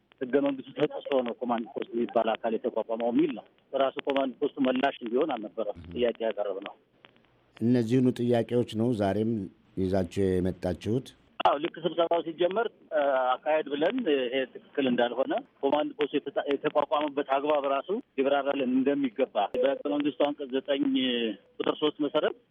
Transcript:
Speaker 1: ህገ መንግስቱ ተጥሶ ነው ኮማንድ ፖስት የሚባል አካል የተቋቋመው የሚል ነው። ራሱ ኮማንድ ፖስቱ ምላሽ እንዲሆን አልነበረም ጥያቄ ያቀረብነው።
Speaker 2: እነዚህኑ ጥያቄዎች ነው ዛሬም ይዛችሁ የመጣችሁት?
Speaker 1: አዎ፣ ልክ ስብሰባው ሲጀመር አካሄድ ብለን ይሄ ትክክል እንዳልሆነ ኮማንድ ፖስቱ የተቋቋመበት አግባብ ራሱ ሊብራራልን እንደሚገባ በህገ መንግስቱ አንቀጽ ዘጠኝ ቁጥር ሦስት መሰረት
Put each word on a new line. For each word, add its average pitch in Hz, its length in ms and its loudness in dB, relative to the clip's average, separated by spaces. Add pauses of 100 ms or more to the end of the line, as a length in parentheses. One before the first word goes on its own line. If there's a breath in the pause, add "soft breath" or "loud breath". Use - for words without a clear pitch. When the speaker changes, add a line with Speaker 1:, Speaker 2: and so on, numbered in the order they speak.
(200)
Speaker 1:
ህገ 127 220 -4
መንግስቱ 139 340 -2
ተጥሶ - 340 -2 (120)
ነው 117 140 -4
ኮማንድ 117 340 -2
ፖስት - 220 -8
የሚባል 113 380 0
አካል 110 240 -2
የተቋቋመው 113 560 -2
የሚል 143 240 2
ነው። 104 120 -12 (280)
ራሱ 135 300 0
ኮማንድ 135 320 0
ፖስቱ - 260 -4
ምላሽ 131 380 2
እንዲሆን 127 320 0
አልነበረም 104 480 -6 (100)
ጥያቄ 117 320 0
ያቀረብነው። 101 540 -6 (840)
Speaker 2:
እነዚህኑ 123 480 2 (100)
ጥያቄዎች 117 580 0
ነው 113 200 0
ዛሬም 104 400 0 (440)
ይዛችሁ 95 480 0
የመጣችሁት? 92 800 0 (340)
Speaker 1:
አዎ፣ 170 200 2
ልክ 165 200 -6
ስብሰባው 170 420 0
ሲጀመር 175 460 0 (640)
አካሄድ 151 380 0
ብለን 156 300 0 (140)
ይሄ 127 240 0 (140)
ትክክል - 380 -4
እንዳልሆነ 123 460 2 (260)
ኮማንድ 147 340 2
ፖስቱ 147 200 -2 (360)
የተቋቋመበት 147 800 0
አግባብ 143 380 2
ራሱ 139 220 -2 (240)
ሊብራራልን 139 580 0
እንደሚገባ 131 640 0 (160)
በህገ 131 380 0
መንግስቱ 143 340 -2
አንቀጽ 143 280 -2
ዘጠኝ 139 340 0 (680)
ቁጥር - 240 -2
ሦስት 151 220 0
መሰረት 151 360 0 (160)